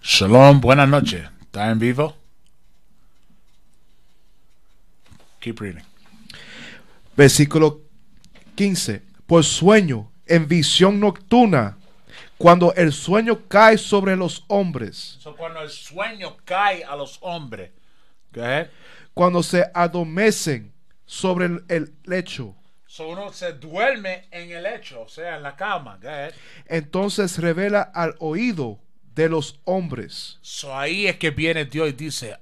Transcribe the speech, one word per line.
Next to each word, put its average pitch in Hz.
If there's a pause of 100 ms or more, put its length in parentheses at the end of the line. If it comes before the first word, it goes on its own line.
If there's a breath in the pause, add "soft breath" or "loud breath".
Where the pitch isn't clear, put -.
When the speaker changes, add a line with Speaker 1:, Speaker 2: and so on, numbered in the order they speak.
Speaker 1:
Shalom, 131
buenas 135
noches. 120 (120)
¿Está 107
en 113
vivo? 127 (3250)
Keep 113
reading. 95 (1300 loud breath)
Speaker 2:
Versículo 147 (720)
quince. 175 (240)
Por 170
sueño, 160 (140)
en 165
visión 175
nocturna, 196 (600 loud breath)
cuando 175
el 165
sueño 220
cae 220
sobre 196
los 180
hombres. 165
Speaker 1:
So, 151
cuando 165
el 151
sueño 190
cae 190
a 143
los 143
hombres. 127 (600)
Go 117
ahead. 139 (440 soft breath)
Speaker 2:
Cuando 175
se 175
adormecen 170 (320)
sobre 180
el, 175
el 160 (100)
lecho. 180 (320)
Speaker 1:
So, 160
uno 185
se 175
duerme 185
en 175
el 170
lecho, 180
o 110
sea, 165
en 147
la 139
cama. 160
Go 120
ahead. 147 (320 soft breath)
Speaker 2:
Entonces 185
revela 185
al 170
oído 160 (340)
de 160
los 156
hombres. 165
Speaker 1:
So, -
ahí 175
es 180
que 160
viene 156
Dios 151
y 139
dice, 131